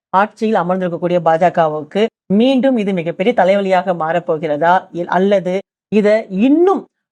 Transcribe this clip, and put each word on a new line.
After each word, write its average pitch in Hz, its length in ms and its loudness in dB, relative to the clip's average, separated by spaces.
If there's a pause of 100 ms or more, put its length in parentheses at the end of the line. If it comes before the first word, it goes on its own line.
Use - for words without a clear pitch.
(220)
ஆட்சியில் 214 420 -2
அமர்ந்திருக்கக்கூடிய 175 680 -2
பாஜகவுக்கு 160 760 0 (380)
மீண்டும் 262 420 2
இது 196 160 -2
மிகப்பெரிய 175 420 -2
தலைவலியாக 190 520 0 (100)
மாறப்போகிறதா, 165 720 0 (240)
இல்-, 175 180 -8
அல்லது 190 400 0 (420)
இத 208 200 2 (280)
இன்னும் 330 360 2 (280)